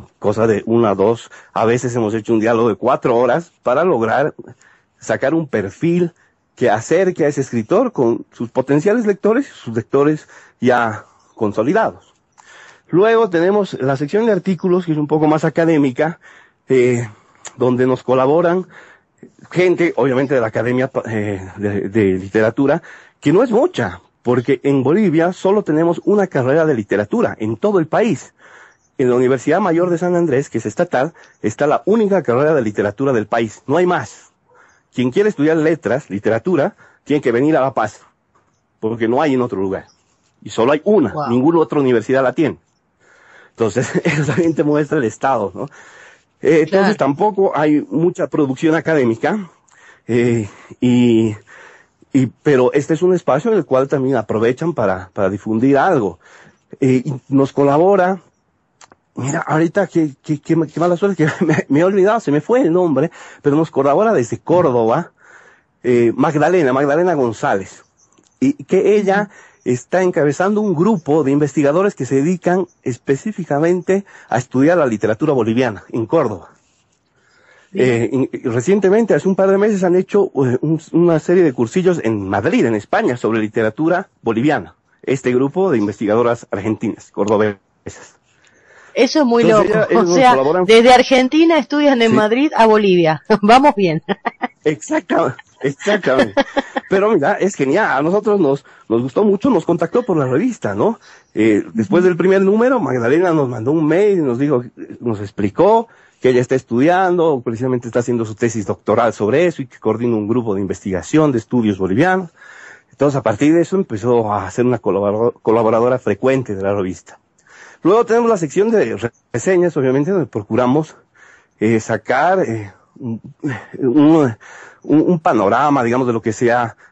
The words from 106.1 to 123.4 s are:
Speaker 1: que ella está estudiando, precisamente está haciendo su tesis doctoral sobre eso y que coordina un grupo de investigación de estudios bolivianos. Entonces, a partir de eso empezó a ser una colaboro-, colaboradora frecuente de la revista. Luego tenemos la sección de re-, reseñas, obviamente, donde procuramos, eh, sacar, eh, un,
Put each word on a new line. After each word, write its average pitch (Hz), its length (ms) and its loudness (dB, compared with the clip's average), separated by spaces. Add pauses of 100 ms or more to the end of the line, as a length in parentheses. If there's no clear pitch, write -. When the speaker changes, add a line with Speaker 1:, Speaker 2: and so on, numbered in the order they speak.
Speaker 1:
que - 80 2
ella 123 140 4
está 127 120 -2
estudiando, 160 920 0
precisamente 123 440 -4
está 120 120 -2
haciendo 117 240 -2
su 107 120 -12
tesis 113 300 -4
doctoral 110 480 -2
sobre 123 320 0
eso 160 160 -4
y 131 40 -10
que - 140 -20
coordina 113 340 -2
un 104 140 -4
grupo 117 260 -2
de 98 60 -4
investigación 101 720 -2
de 120 60 0
estudios 110 400 -2
bolivianos. 165 520 0 (600)
Entonces, 139 260 0
a 135 60 -4
partir 139 320 2
de 170 80 4
eso 160 120 -4
empezó 117 580 0
a 95 180 -4
ser 120 160 -2
una 123 120 0
colaboro-, 101 540 0 (100)
colaboradora 117 560 2
frecuente 120 560 -2
de 95 80 -8
la 98 120 -2
revista. 95 440 -8 (640)
Luego 214 240 4
tenemos 233 240 2
la 220 60 2
sección 175 340 -2
de 135 260 0
re-, 113 140 -6 (220)
reseñas, 175 440 0
obviamente, 139 360 0
donde 175 140 -2
procuramos, 123 680 -2 (640)
eh, 113 220 0
sacar, 135 600 -2
eh, 113 320 -6 (280)
un, 113 200 -8 (600)